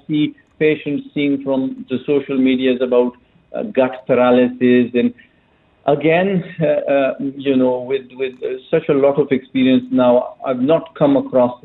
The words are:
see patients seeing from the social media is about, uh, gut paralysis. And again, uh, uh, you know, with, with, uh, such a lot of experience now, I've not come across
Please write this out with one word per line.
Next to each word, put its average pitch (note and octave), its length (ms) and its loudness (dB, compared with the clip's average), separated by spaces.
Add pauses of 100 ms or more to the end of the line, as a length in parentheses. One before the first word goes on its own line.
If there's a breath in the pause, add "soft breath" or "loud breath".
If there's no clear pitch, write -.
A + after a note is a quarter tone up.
see D3+ 300 -2 (220 loud breath)
patients D3 560 -2
seeing C#3+ 280 -2
from C3 460 -6
the B2+ 160 -4
social C#3 320 -2
media C3 380 2
is B2 80 -4
about, B2 340 0 (380 soft breath)
uh, B2 80 -6
gut B2+ 440 -2
paralysis. B2 840 2
And A#2+ 220 0 (720 soft breath)
again, E3 580 0 (160)
uh, D#3+ 60 0
uh, C#3 520 0
you C3+ 380 -2
know, B2+ 240 0
with, B2+ 320 -6
with, B2+ 300 -6
uh, C3 160 -6 (120)
such E3 200 0
a D3+ 40 2
lot C#3 240 2
of C#3+ 140 0
experience B2+ 580 2
now, B2 540 2
I've B2+ 160 -4
not D3 340 0
come C#3 220 2
across B2+ 480 0